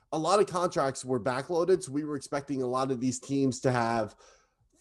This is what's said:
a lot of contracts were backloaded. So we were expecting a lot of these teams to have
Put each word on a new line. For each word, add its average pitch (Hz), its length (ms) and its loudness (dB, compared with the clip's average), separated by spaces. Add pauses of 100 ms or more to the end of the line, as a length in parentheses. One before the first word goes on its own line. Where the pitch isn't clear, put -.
(120)
a 147 60 0
lot 175 220 4
of 196 60 4
contracts 170 580 -2
were 127 160 0
backloaded. 165 640 0
So 131 100 -12
we 147 120 -2
were 147 120 -6
expecting 139 460 -4
a 127 40 -2
lot 131 240 0
of 127 100 -2
these 127 180 -2
teams 135 420 0
to 131 120 2
have 117 420 0 (680)